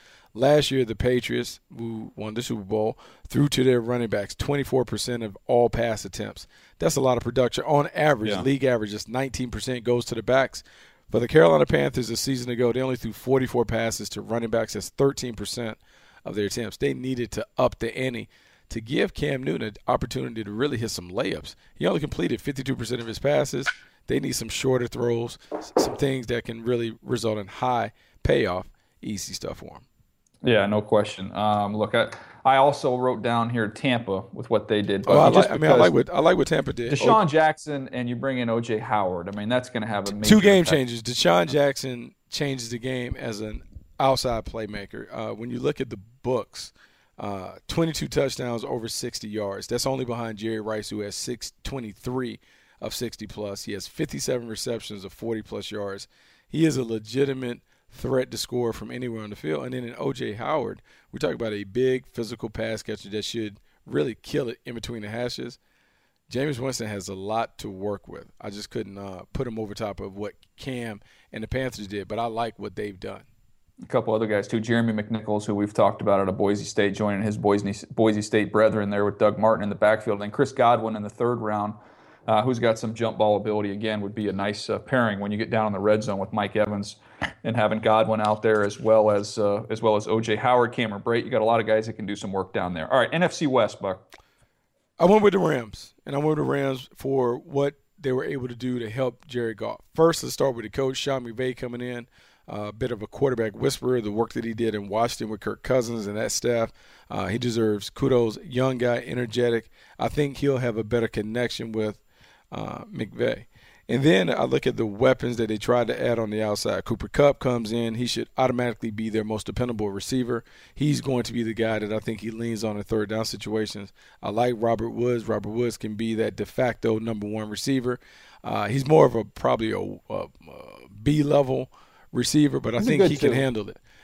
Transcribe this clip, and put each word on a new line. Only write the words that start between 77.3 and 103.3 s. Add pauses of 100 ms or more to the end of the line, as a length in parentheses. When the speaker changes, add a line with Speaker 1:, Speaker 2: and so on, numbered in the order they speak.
Speaker 2:
Boise, (200)
Boise
State
brethren
there
with
Doug
Martin
in
the
backfield.
And
Chris
Godwin
in
the
third
round, (520)
uh,
who's
got
some
jump
ball
ability,
again,
would
be
a
nice,
uh,
pairing
when
you
get
down
in
the
red
zone
with
Mike
Evans (480)
and
having
Godwin
out
there
as
well
as,
uh,
as
well
as
O
J
Howard,
Cameron
Brate.
You
got
a
lot
of
guys
that
can
do
some
work
down
there.
All
right,
N
F
C
West,
Buck. (840)
Speaker 1:
I
went
with
the
Rams, (120)
and
I
went
with
the
Rams
for
what (240)
they
were
able
to
do
to
help
Jared
Goff. (160)
First,
let's
start
with
the
coach,
Sean
McVay,
coming
in, (400)
uh,
a
bit
of
a
quarterback